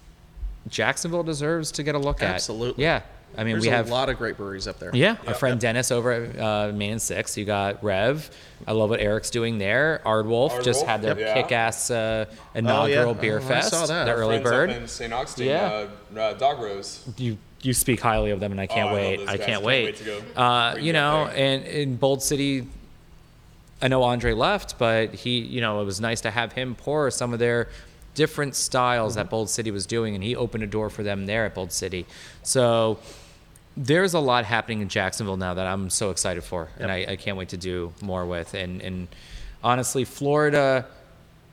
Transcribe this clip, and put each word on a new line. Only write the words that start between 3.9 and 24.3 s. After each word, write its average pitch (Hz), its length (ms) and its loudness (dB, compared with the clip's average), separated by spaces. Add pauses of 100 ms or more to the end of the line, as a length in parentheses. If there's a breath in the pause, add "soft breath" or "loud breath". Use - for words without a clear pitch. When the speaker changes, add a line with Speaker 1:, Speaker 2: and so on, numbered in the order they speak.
Speaker 2:
of 123 100 -4
great 113 180 -4
breweries 98 300 -6
up 92 100 -8
there. 90 180 -6
Speaker 1:
Yeah, 185 260 4
our 117 100 -6
Speaker 3:
Yep. 107 60 -2
Speaker 1:
friend 127 180 2
Speaker 3:
Yep. 117 60 -2
Speaker 1:
Dennis 120 300 0
over 120 200 2
at, 117 280 -4
uh, 104 320 0
Main 104 200 -2
and 113 100 -4
Six. 95 340 -4
You 104 100 -4
got 101 380 0
Rev. 107 460 0 (380 loud breath)
I 110 60 0
love 107 180 4
what 113 80 2
Eric's 107 320 0
doing 117 260 0
there. 123 480 2
Aardwolf 117 580 2
just 123 220 4
Speaker 3:
Aardwolf, - 20 2
Speaker 1:
had 110 140 2
their 104 180 0
Speaker 3:
yeah. 110 140 0
Speaker 1:
kick-ass, 113 560 0
uh, 110 360 0 (280 loud breath)
inaugural 120 560 4
Speaker 2:
Oh, 117 60 0
yeah. - 60 -6
Speaker 1:
beer 107 220 0
Speaker 2:
Oh, 127 100 0
I 120 80 4
saw - 180 2
Speaker 1:
fest, 165 80 2
Speaker 2:
that. 156 180 0
Speaker 1:
the 117 60 4
Speaker 3:
Our 120 60 2
Speaker 1:
early 113 180 2
Speaker 3:
friends 117 140 2
Speaker 1:
bird. 139 200 4
Speaker 3:
up 240 80 -2
in 117 100 -8
Saint 113 260 -8
Augustine, 127 340 -4
Speaker 1:
Yeah. 110 400 0 (280)
Speaker 3:
uh, 110 40 -6
uh, 107 140 0
Dog 131 260 2
Rose. 98 580 -8
Speaker 1:
You, 117 220 -2 (240)
you 127 100 2
speak 120 280 2
highly 110 280 2
of 101 100 0
them, 101 120 -4
and 98 100 -4
I 95 60 -2
can't 101 180 0
Speaker 3:
Oh, 101 40 0
I 101 40 0
love 101 80 2
Speaker 1:
wait. 95 160 2
Speaker 3:
those 98 100 -6
Speaker 1:
I 98 40 0
Speaker 3:
guys. 101 80 0
Speaker 1:
can't - 100 -2
Speaker 3:
Can't 104 140 0
Speaker 1:
wait. 120 220 2
Speaker 3:
wait 104 120 -4
to 107 80 -14
go. 104 120 -6 (220)
Speaker 1:
Uh, 120 340 4
Speaker 3:
We - 40 -6
can 143 80 -2
Speaker 1:
you 165 80 2
Speaker 3:
get 156 60 4
Speaker 1:
know, 147 260 4
Speaker 3:
there. - 100 -6
Speaker 1:
and 135 300 2
in 143 300 -2
Bold 135 260 2
City, 139 460 0 (1120)
I 135 60 2
know 131 160 4
Andre 120 300 2